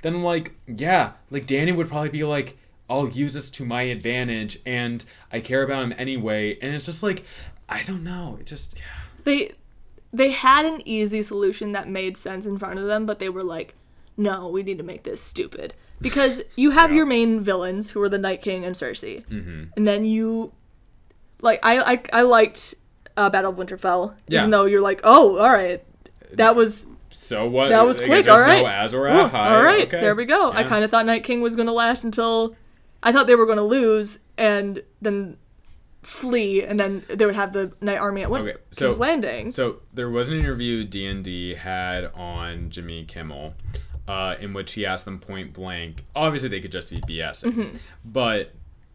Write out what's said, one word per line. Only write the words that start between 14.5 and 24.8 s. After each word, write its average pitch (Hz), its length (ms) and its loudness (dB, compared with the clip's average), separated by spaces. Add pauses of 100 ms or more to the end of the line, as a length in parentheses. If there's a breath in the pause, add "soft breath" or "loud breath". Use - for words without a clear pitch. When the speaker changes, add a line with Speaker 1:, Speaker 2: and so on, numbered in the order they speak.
Speaker 2:
need 190 160 -8
to 156 60 -12
make 180 180 -16
this - 180 -10
stupid." - 540 -10 (260)
Because 262 420 0 (120)
you 277 160 4
have 311 200 6
Speaker 1:
Yeah. 302 80 4
Speaker 2:
your 311 80 4
main 233 340 2
villains, 190 500 -4
who 208 120 -6
are 202 60 2
the 202 100 0
Night 196 220 -4
King 185 240 -6
and 180 120 -8
Cersei. - 500 -10
Speaker 1:
Mm-hmm. 87 380 -12 (120)
Speaker 2:
And 214 80 2
then 208 200 2
you, 226 480 -2 (880)
like, 226 220 4
I, 247 300 4
I, 247 80 -2 (100)
I 233 100 6
liked, 226 540 4 (400)
uh, 202 140 2
Battle 190 200 0
of 185 80 -8
Winterfell, 185 560 -2 (140)
Speaker 1:
Yeah. - 140 2
Speaker 2:
even 214 80 2
though 202 160 6
you're 202 140 4